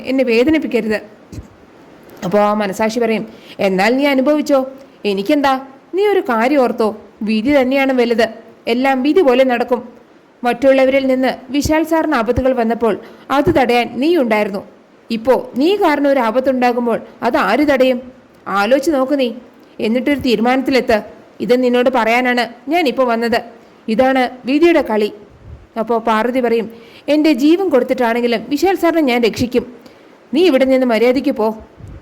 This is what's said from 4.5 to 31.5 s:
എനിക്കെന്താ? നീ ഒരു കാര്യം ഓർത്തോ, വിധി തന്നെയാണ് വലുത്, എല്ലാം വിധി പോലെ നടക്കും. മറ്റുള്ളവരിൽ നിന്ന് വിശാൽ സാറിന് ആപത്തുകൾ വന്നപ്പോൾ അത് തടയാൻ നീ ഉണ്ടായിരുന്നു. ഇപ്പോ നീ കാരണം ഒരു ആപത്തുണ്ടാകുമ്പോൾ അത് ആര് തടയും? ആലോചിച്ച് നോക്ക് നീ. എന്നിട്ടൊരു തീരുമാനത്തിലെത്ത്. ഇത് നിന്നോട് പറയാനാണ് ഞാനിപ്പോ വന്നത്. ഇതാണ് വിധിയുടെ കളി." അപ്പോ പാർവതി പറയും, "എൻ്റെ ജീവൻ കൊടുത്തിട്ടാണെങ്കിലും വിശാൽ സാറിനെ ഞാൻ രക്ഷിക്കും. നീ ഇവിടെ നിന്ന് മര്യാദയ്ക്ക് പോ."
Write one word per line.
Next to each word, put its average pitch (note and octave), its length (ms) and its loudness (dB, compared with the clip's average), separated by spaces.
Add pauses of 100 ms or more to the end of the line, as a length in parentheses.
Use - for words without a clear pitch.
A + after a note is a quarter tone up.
എനിക്കെന്താ? C4+ 540 0 (360)
നീ G4+ 120 0
ഒരു G4 120 0
കാര്യം C4 420 0
ഓർത്തോ, A3+ 400 -2 (200)
വിധി A3 400 0
തന്നെയാണ് C4+ 320 0
വലുത്, A#3 340 0 (400)
എല്ലാം B3+ 360 0
വിധി D4+ 180 2
പോലെ C4 220 4
നടക്കും. A#3+ 460 -2 (540)
മറ്റുള്ളവരിൽ C4 640 2
നിന്ന് B3+ 240 0 (180)
വിശാൽ D4 340 0
സാറിന് D#4+ 320 0
ആപത്തുകൾ B3 380 0
വന്നപ്പോൾ A3+ 460 -2 (320)
അത് C#4 180 0 (100)
തടയാൻ A#3+ 340 0
നീ D#4+ 240 0
ഉണ്ടായിരുന്നു. G#3+ 500 -2 (440)
ഇപ്പോ A3+ 460 0
നീ E4 180 2
കാരണം D4 340 2
ഒരു C#4 100 2
ആപത്തുണ്ടാകുമ്പോൾ B3 800 0 (240)
അത് A#3+ 140 0
ആര് B3+ 360 0
തടയും? B3+ 280 2 (460)
ആലോചിച്ച് G#3+ 440 0
നോക്ക് C4+ 280 0
നീ. A#3+ 140 -2 (460)
എന്നിട്ടൊരു B3 400 0
തീരുമാനത്തിലെത്ത്. B3 840 0 (380)
ഇത് B3 240 0
നിന്നോട് B3 320 2
പറയാനാണ് B3 720 -2
ഞാനിപ്പോ C4+ 340 0
വന്നത്. A#3 380 -2 (460)
ഇതാണ് B3+ 420 0 (160)
വിധിയുടെ D#4 360 2
കളി." G#3+ 300 -2 (680)
അപ്പോ A3+ 180 -2
പാർവതി A3+ 420 0
പറയും, A3+ 300 0 (400)
"എൻ്റെ D4+ 240 4
ജീവൻ D#4+ 360 2
കൊടുത്തിട്ടാണെങ്കിലും A#3+ 800 0
വിശാൽ F4 260 0
സാറിനെ E4 260 0
ഞാൻ B3 200 2
രക്ഷിക്കും. A#3 520 -2 (600)
നീ D4 120 2
ഇവിടെ C4 200 4
നിന്ന് C4 200 2
മര്യാദയ്ക്ക് B3+ 460 2
പോ." A3 260 -2 (440)